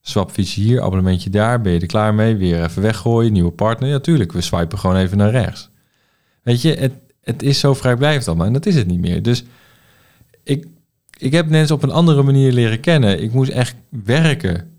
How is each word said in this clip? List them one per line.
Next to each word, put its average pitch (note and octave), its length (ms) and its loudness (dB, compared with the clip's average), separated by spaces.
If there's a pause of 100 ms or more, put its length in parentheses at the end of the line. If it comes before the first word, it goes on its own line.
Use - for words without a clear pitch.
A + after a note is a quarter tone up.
Swapfietsje G2 600 -4
hier, A2+ 220 2
abonnementje F#2 480 0
daar, A2+ 300 0
ben G2 120 0
je E2+ 80 2
er F2 60 -6
klaar G#2+ 280 0
mee, A2 220 2
weer E2+ 280 0
even E2 180 -4
weggooien, A2+ 500 0
nieuwe F2 180 2
partner. A2+ 380 -2
Ja, C#3+ 100 -2
tuurlijk, D#3 340 0
we F3+ 80 -4
swipen F2 380 -4
gewoon F#2 180 0
even F#2 200 0
naar G#2 140 2
rechts. - 400 -4 (720)
Weet A#2+ 200 -2
je, D#3 120 2
het, C3 180 -2 (300)
het - 200 -6
is C#3 160 0
zo C#3 160 2
vrijblijvend B2+ 540 0
allemaal E2 180 0
en A2 60 0
dat C#3+ 140 -2
is G3+ 80 2
het A#2 120 2
niet F2 140 -2
meer. E2+ 220 -2
Dus A#2 220 0 (1000)
ik, C#3+ 240 -4 (520)
ik C3 140 -4
heb E3 160 2
Nens D#3 220 2
op D3 120 0
een C3+ 80 0
andere D#3 320 4
manier C3+ 300 4
leren A#2 280 2
kennen. A2+ 420 2
Ik A2+ 100 -4
moest C3 180 2
echt B2 240 -4 (300)
werken A#2 760 0